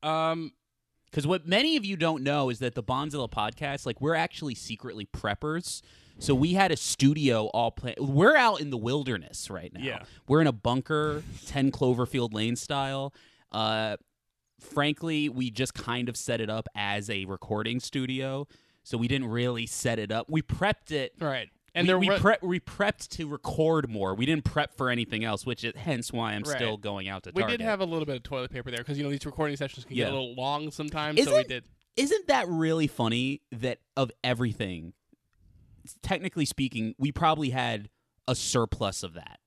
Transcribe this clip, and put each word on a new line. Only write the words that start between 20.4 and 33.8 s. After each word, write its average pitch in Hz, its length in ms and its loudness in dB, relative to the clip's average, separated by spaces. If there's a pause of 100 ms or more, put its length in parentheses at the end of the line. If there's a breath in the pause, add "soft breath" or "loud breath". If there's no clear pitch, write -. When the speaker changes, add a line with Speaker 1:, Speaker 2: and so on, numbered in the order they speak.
Speaker 2:
prepped - 500 -2
it. 139 280 -4
Speaker 1:
Right. 131 300 -4 (240)
And 175 120 2
Speaker 2:
We, - 20 4
Speaker 1:
there 185 120 6
Speaker 2:
we 190 100 4
Speaker 1:
wa- 196 100 4
Speaker 2:
pre-, 208 220 6
we 180 180 0
prepped - 560 -4
to 160 140 -6
record 156 600 2
more. 98 240 0
We 110 120 0
didn't 156 180 2
prep - 320 -2
for 127 140 0
anything 117 340 -2
else, 107 220 -2
which 123 180 -6
is 117 140 -4
hence 123 340 -4
why 117 220 -2
I'm 107 100 -4
Speaker 1:
Right. 147 140 -4
Speaker 2:
still 113 180 -2
going 101 320 -6
out 98 160 -8
to - 100 -14
Speaker 1:
We 185 100 0
Speaker 2:
Target. 226 160 -2
Speaker 1:
did 220 40 -6
have 214 160 0
a 190 60 0
little 165 200 -2
bit 139 120 -4
of 117 60 -12
toilet 131 280 -6
paper 127 180 -10
there 120 140 -6
'cause, 143 140 -6
you 143 80 -2
know, 135 40 -2
these 143 160 -4
recording 147 300 -2
sessions 135 300 -8
can 131 100 -8
get 120 60 2
Speaker 2:
Yeah. 110 80 2
Speaker 1:
a - 40 -4
little 127 220 -4
long 143 340 -2
sometimes, 151 540 2
so 277 80 4
we 605 60 8
Speaker 2:
Isn't, 311 100 4
Speaker 1:
did. 127 160 -4 (320)
Speaker 2:
isn't 349 320 2
that 254 220 4
really 160 380 2
funny 123 540 0 (120)
that 120 260 -4 (160)